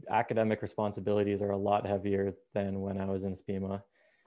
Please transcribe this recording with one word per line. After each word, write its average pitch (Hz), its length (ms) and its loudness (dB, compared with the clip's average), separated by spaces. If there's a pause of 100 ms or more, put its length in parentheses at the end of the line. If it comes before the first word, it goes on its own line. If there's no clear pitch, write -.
academic 110 540 2
responsibilities 104 800 0
are 101 80 0
a 98 80 0
lot 101 260 2
heavier 98 520 0 (180)
than 98 260 -2
when 98 220 -4
I 98 40 -2
was 95 180 -2
in 98 100 -2
spema. 95 480 -4 (460)